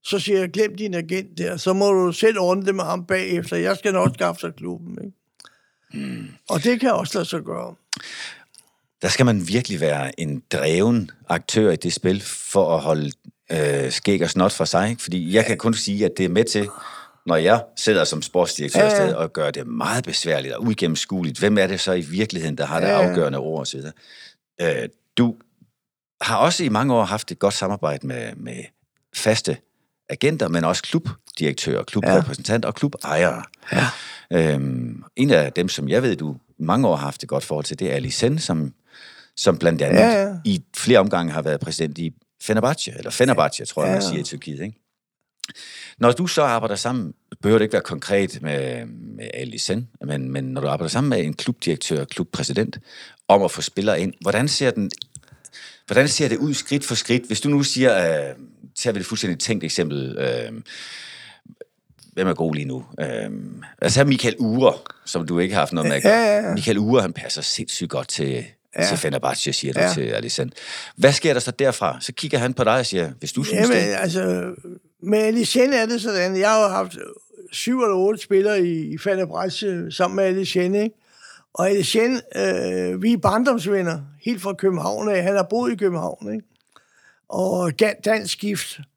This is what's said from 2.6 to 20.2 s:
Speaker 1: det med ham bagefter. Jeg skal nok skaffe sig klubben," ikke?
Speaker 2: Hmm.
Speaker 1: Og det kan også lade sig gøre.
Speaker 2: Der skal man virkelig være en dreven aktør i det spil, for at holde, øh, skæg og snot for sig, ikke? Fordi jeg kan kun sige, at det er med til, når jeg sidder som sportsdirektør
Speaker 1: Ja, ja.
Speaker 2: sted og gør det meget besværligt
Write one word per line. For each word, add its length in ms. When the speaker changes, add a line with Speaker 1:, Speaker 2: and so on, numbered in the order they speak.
Speaker 1:
det 100
med 80
ham 220
bagefter. 520
Jeg 200
skal 160
nok 200
skaffe 280
sig 160
klubben," 460
ikke? 140
Speaker 2:
Hmm. 200
Speaker 1:
Og 140
det 160
kan 120
også 260
lade 120
sig 120
gøre. 340
Speaker 2:
Der 60
skal 180
man 220
virkelig 320
være 400
en 320
dreven 600
aktør 420
i 40
det 180
spil, 320
for 500
at 60
holde, 300
øh, 400
skæg 320
og 60
snot 220
for 140
sig, 240
ikke? 120
Fordi 340
jeg 100
kan 120
kun 160
sige, 320
at 120
det 80
er 40
med 140
til, 240
når 100
jeg 280
sidder 260
som 180
sportsdirektør 580
Speaker 1:
Ja, 60
ja. 100
Speaker 2:
sted 180
og 200
gør 180
det 160
meget 360
besværligt 500